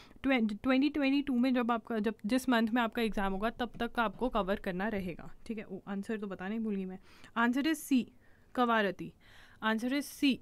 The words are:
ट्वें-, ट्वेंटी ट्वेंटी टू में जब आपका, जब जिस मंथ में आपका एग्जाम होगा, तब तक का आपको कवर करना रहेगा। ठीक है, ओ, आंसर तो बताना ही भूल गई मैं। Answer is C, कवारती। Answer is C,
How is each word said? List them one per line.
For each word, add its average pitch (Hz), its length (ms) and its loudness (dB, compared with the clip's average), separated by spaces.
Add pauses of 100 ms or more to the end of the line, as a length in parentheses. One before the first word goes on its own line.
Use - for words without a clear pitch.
(240)
ट्वें-, 226 400 0
ट्वेंटी 269 260 4
ट्वेंटी 285 320 2
टू 269 160 -2
में 254 160 4
जब 240 180 2
आपका, 226 280 -2
जब 214 160 0 (100)
जिस 254 240 2
मंथ 226 180 4
में 240 140 2
आपका 233 200 -2
एग्जाम 196 320 0
होगा, 208 160 -2
तब 233 300 -4
तक 233 120 -2
का 240 120 0
आपको 220 260 -2
कवर 202 260 0
करना 190 320 -4
रहेगा। 185 480 -6 (120)
ठीक 220 100 -6
है, 214 60 -10
ओ, 185 240 -12
आंसर 202 300 -4
तो 208 100 -8
बताना 190 260 -8
ही 233 60 -4
भूल 220 160 -2
गई 190 100 -4
मैं। 185 140 -10 (480)
Answer 285 280 2
is - 160 -6
C, 247 120 6 (520)
कवारती। 208 580 2 (520)
Answer 220 260 2
is 285 320 -2
C, 277 180 6